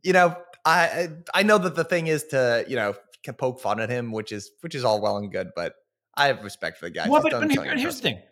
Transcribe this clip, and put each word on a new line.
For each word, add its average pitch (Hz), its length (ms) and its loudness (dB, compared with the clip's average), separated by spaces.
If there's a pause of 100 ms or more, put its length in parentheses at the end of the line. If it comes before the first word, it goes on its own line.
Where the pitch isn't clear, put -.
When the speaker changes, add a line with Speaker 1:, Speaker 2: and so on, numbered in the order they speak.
Speaker 1:
you 185 120 2
know, 175 200 6 (300)
I, 170 460 2 (240)
I 190 80 4
know 214 160 6
that 180 160 0
the 165 100 0
thing 170 220 0
is 156 220 0
to, 120 380 2
you 127 100 -4
know, 104 180 0 (280)
can 123 120 -12
poke 127 260 -4
fun 170 200 -2
at 113 100 -4
him, 120 220 -4
which 110 200 -8
is, 101 180 -12 (120)
which 165 120 -12
is 135 80 -6
all 107 200 2
well 104 160 0
and 101 120 -8
good, 92 240 -6
but 85 200 -6 (400)
I 143 140 2
have 104 140 -2
respect 85 360 -10
for 82 80 -12
the 85 40 -8
guy. 80 160 -4
Speaker 2:
Well, 285 140 4
Speaker 1:
He's 302 40 -4
Speaker 2:
but, 311 80 2
Speaker 1:
done 311 160 -2
Speaker 2:
but 277 60 2
Speaker 1:
something - 160 -4
Speaker 2:
here, 277 80 -2
here's 285 220 -4
the 247 80 -2
Speaker 1:
impressive. 104 220 -6